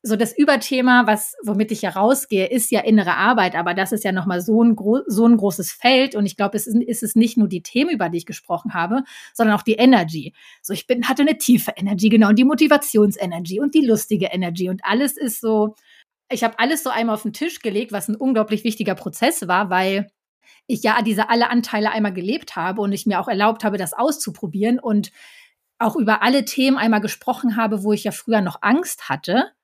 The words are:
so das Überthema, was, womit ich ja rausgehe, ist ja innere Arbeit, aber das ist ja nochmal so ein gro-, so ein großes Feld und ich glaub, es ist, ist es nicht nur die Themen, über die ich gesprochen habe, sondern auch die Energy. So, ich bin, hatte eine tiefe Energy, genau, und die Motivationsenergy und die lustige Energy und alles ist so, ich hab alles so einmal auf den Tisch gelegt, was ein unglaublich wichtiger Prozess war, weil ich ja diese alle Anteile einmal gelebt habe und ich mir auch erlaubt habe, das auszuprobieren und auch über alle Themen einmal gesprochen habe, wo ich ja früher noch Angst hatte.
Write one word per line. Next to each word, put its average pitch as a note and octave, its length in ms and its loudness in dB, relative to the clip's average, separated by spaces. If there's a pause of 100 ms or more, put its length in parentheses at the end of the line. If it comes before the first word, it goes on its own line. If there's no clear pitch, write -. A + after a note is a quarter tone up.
so A3 140 -2
das A3 200 -2
Überthema, B3+ 680 2
was, G#3+ 360 0
womit G#3+ 300 -2
ich G#3+ 100 -6
ja F#3+ 80 -2
rausgehe, G3+ 560 0
ist B3 240 -2
ja G#3+ 100 2
innere G#3 360 2
Arbeit, G3 380 2
aber E3+ 200 -2
das F#3+ 180 -2
ist G#3 100 -4
ja F#3+ 100 0
nochmal F3+ 280 -2
so A3+ 220 2
ein A#3 120 4
gro-, G#3+ 320 0
so A3+ 200 2
ein A#3 100 8
großes G3 360 -2
Feld C4 420 2
und G#3 100 -2
ich F#3+ 140 -6
glaub, G3+ 160 -2
es G#3 120 -4
ist, A3 100 -2
ist A#3 260 -2
es - 140 -4
nicht A3+ 200 2
nur G#3 120 2
die F3 140 -6
Themen, D#4+ 280 -2
über G#3 180 -2
die E3+ 80 -4
ich E3 80 -6
gesprochen - 480 -8
habe, F#3+ 300 -2 (320)
sondern G#3+ 240 2
auch - 40 -4
die A3+ 120 0
Energy. F#3 580 2 (300)
So, G3 100 -10
ich - 140 -8
bin, A#3+ 200 0
hatte C4+ 140 0
eine D#4 160 4
tiefe - 400 2
Energy, G3+ 320 0
genau, G#3+ 220 6
und G#3+ 80 6
die B3+ 60 6
Motivationsenergy G#3 1160 2
und C#4+ 140 -2
die D#4 100 6
lustige G#3+ 480 0
Energy F3+ 380 -4
und F#3+ 140 -6
alles C4 340 0
ist A#3+ 200 -6
so, G#3+ 360 0 (560)
ich B3 140 -4
hab A3+ 160 -4
alles C#4+ 220 0
so B3+ 80 -4
einmal A3+ 240 -2
auf G#3+ 80 -8
den G#3+ 100 -6
Tisch E4 280 -8
gelegt, A3 320 -4
was G3 160 -6
ein G#3+ 80 -4
unglaublich G#3+ 480 0
wichtiger G#3+ 300 -2
Prozess A#3 540 -2
war, F#3 200 0
weil F#3+ 420 0 (560)
ich - 160 -4
ja A3+ 200 2
diese G#3+ 260 0
alle A#3+ 220 2
Anteile A3 400 0
einmal G#3 220 -2
gelebt F#3+ 440 -6
habe F#3 240 -4
und G3 120 -2
ich G3 140 -4
mir F#3+ 140 0
auch F#3+ 80 -8
erlaubt G#3+ 360 0
habe, G3+ 120 -2
das F3+ 160 -6
auszuprobieren A3+ 840 -2
und G#3 320 -2 (680)
auch A3+ 180 -2
über G#3+ 260 0
alle B3+ 220 2
Themen C4+ 340 0
einmal G#3+ 220 2
gesprochen A3 560 -4
habe, G#3+ 260 -2
wo G#3+ 100 0
ich G#3 120 -2
ja G#3 80 -4
früher A3 280 -2
noch F3+ 220 -4
Angst - 460 0
hatte. G3+ 440 -2 (120)